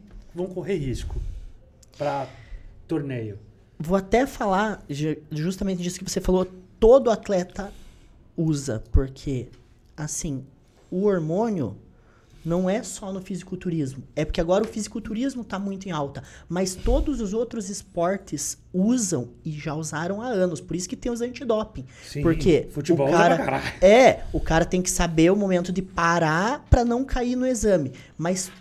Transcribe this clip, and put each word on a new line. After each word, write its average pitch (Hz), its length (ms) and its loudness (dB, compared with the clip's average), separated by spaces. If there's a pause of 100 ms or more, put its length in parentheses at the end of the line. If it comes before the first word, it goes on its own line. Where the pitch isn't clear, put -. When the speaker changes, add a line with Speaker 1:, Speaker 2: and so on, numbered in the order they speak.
(320)
Speaker 1:
vão 175 140 -6
correr 185 300 -6
risco 131 440 -4 (760)
pra - 320 -4 (580)
torneio. 127 540 -6 (360)
Speaker 2:
Vou 165 220 -2
até 202 260 2
falar 208 640 -2
ju-, 151 280 -2 (160)
justamente 185 500 -4
disso 175 160 -4
que 190 100 -10
você - 120 -4
falou, 185 260 2 (320)
todo 233 320 8
atleta 196 600 -2 (640)
usa, 139 560 -2
porque, 131 560 2 (480)
assim, 147 480 -6 (480)
o 190 140 0
hormônio 170 680 0 (680)
não 180 260 0
é 220 120 0
só - 300 -12
no 196 80 -8
fisiculturismo. 175 840 -6 (120)
É 151 80 0
porque 156 160 -4
agora 180 240 2
o - 20 -6
fisiculturismo 226 800 -6
tá 190 140 -8
muito 196 280 -8
em 190 60 -8
alta, 143 300 -6 (260)
mas 185 260 -2
todos 247 460 0
os 202 140 -4
outros 226 340 -4
esportes 185 880 -4 (160)
usam 185 560 0 (160)
e 165 60 -6
já 151 240 -8
usaram 165 480 -6
há 247 60 -6
anos. 185 320 0
Por - 140 -8
isso 180 140 -4
que - 80 -8
tem - 160 -4
os 226 80 -6
antidoping. 226 640 -4 (200)
Speaker 1:
Sim, - 180 -8
Speaker 2:
Porque 156 480 4
Speaker 1:
futebol 147 360 2
Speaker 2:
o 135 40 2
Speaker 1:
usa 170 80 4
Speaker 2:
cara, 170 180 6
Speaker 1:
pra 143 80 -2
caralho. 135 400 -4
Speaker 2:
é, 220 480 8
o 156 80 0
cara 165 240 2
tem 180 160 -2
que 185 100 -2
saber 165 400 4
o 202 60 4
momento 185 360 0
de 185 100 -2
parar 170 880 2
pra 247 160 8
não 240 180 0
cair 254 320 -2
no 254 100 -2
exame. 202 460 2 (240)
Mas 180 340 -4 (100)